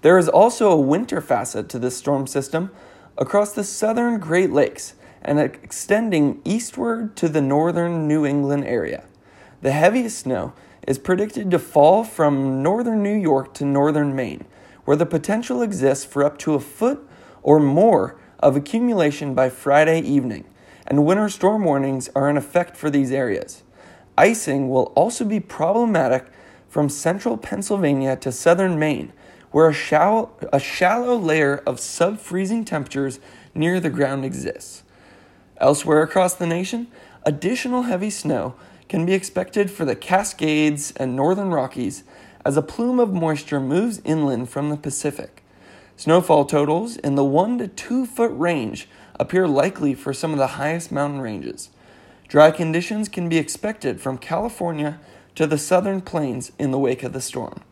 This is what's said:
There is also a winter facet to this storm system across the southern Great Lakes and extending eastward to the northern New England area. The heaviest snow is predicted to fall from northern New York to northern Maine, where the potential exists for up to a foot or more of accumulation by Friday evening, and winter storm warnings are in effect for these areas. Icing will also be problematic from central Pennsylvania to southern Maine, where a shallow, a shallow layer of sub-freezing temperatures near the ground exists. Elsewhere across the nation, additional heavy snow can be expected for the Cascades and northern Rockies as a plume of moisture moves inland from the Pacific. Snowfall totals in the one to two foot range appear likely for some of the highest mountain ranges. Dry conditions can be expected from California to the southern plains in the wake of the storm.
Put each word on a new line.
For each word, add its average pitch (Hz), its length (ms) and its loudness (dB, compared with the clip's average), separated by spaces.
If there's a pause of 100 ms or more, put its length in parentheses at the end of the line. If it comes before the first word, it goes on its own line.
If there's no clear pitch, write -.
There 175 160 8
is 170 100 6
also 214 440 6
a 156 100 6
winter 165 400 0
facet 117 480 -4
to - 80 -10
this 123 180 -4
storm 139 300 -2
system 160 460 -4 (480)
across 208 340 0
the 208 100 -4
southern 226 540 -2
Great 175 320 0
Lakes - 460 0 (260)
and 147 180 0
extending 160 1040 0
eastward 226 760 -4
to 170 120 0
the 156 100 0
northern 160 680 0
New 151 180 2
England 143 400 0
area. 80 380 -4 (580)
The 135 120 0
heaviest 208 440 2
snow 123 360 -4 (320)
is 135 120 -2
predicted 202 520 -2
to 175 80 4
fall 170 460 6
from 135 580 0
northern 220 400 0
New 202 140 0
York 151 380 0
to - 100 -6
northern 143 500 2
Maine, 127 300 -6 (400)
where 143 140 2
the 165 80 2
potential 214 560 -2
exists 139 420 0
for 143 220 0
up 147 120 -2
to 156 180 -2
a 135 40 2
foot 254 480 -4 (340)
or 151 160 8
more 151 640 4 (200)
of 139 180 4
accumulation 151 760 0
by 127 140 2
Friday 156 540 2
evening, 127 420 -2 (420)
and 147 200 2
winter 202 240 2
storm 208 340 2
warnings 139 500 0
are 139 160 2
in 147 60 2
effect - 400 -2
for 156 140 -4
these 139 240 0
areas. 123 500 -4 (540)
Icing 143 520 2
will 127 240 2
also 220 300 2
be 214 160 -2
problematic 170 840 0 (420)
from 147 220 0
central 190 480 -2
Pennsylvania 143 800 -2
to 135 120 -6
southern 175 480 2
Maine, 151 360 -2 (380)
where 160 180 6
a 151 40 0
shallow, 180 580 0 (200)
a 139 80 2
shallow 233 560 0
layer 156 500 0
of 123 140 -4
sub-freezing 196 840 -4
temperatures 139 560 -6 (340)
near 175 240 0
the 170 100 -2
ground 135 360 -2
exists. - 580 -10 (760)
Elsewhere 151 440 4
across 180 300 0
the 175 120 -6
nation, 190 420 -4 (380)
additional 240 580 -2
heavy 214 260 -4
snow 120 440 -4 (360)
can 165 180 -2
be 190 60 2
expected 190 580 -2
for 165 140 -6
the 131 100 -2
Cascades 151 1040 0
and 127 180 -4
northern 185 340 0
Rockies 131 540 -4 (420)
as 143 120 2
a 156 40 2
plume 247 380 -2
of 226 120 2
moisture 156 480 -2
moves 180 440 -2
inland 139 460 -2
from 147 200 -4
the 147 80 -4
Pacific. - 640 -8 (540)
Snowfall 156 500 4
totals 160 520 -2
in 139 180 -2
the 139 80 2
one 180 340 2
to 233 100 -4
two 247 380 -6
foot 233 300 -2
range 147 520 -4 (320)
appear 180 280 0
likely 147 480 0
for 139 180 -8
some 156 180 -6
of 151 60 -4
the 135 100 2
highest 160 440 -6
mountain 143 300 -4
ranges. 98 500 -10 (560)
Dry 156 240 8
conditions 175 580 -4
can 175 200 -6
be 165 80 0
expected 151 600 -4
from 131 200 -6
California 170 800 -4 (340)
to 156 140 0
the 151 100 0
southern 185 440 0
plains 139 580 -6
in 143 100 -2
the 131 80 -2
wake 127 240 0
of 131 120 -8
the 131 80 -8
storm. - 400 -10 (100)